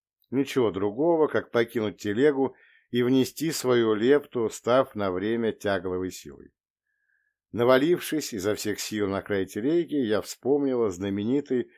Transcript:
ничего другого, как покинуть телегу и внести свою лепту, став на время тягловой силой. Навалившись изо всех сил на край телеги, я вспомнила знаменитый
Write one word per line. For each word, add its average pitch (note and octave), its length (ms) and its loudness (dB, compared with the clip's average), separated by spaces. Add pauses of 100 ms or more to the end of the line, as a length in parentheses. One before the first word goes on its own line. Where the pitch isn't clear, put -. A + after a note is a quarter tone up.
(300)
ничего B2+ 400 0
другого, B2+ 580 0
как - 220 -4
покинуть A2+ 480 0
телегу C3 580 0 (340)
и B2 120 2
внести C3 500 0
свою A#2+ 420 2
лепту, B2 540 2
став B2 460 0
на G2+ 180 -2
время G#2+ 400 -2
тягловой F#2 580 -4
силой. - 400 -18 (1000)
Навалившись C#3+ 800 2
изо G#2 220 -2
всех G#2 260 -4
сил G#2 280 -4
на G2 120 -2
край G2 240 -2
телеги, C#3+ 520 -2
я G#2 260 0
вспомнила C3 680 0
знаменитый A2 880 -2